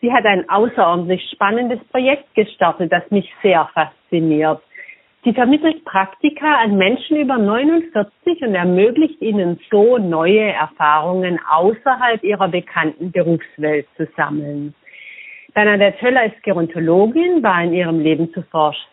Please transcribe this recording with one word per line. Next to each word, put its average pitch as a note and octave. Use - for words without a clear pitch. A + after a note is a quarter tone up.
Sie A#3+
hat A#3
ein F#3
außerordentlich F3+
spannendes A#3
Projekt C4+
gestartet, F#3
das F3
mich G3
sehr E3+
fasziniert. D#3
Sie A#3+
vermittelt D4+
Praktika C#4+
an A3
Menschen A#3
über C4
neunundvierzig C#4+
und G#3+
ermöglicht G#3
ihnen G3
so, A3
neue F#3
Erfahrungen D#3+
außerhalb A3
ihrer G3
bekannten E3+
Berufswelt D3+
zu D#3
sammeln. D3
Bernadette G3+
Höller B3
ist G#3
Gerontologin, G3
war F3+
in F3
ihrem E3
Leben D#3+
zuvor D#3